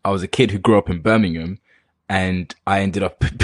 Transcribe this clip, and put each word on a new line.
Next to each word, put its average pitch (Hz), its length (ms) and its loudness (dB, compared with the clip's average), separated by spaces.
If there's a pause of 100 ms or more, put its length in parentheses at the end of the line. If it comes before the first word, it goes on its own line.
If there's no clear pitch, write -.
I 95 60 -2
was 95 140 -2
a 95 40 -6
kid 120 220 2
who 101 80 -2
grew 104 200 4
up 101 120 0
in 87 120 -4
Birmingham, 87 580 0 (500)
and 92 460 -2 (100)
I 98 140 2
ended 98 240 -2
up - 200 -4 (200)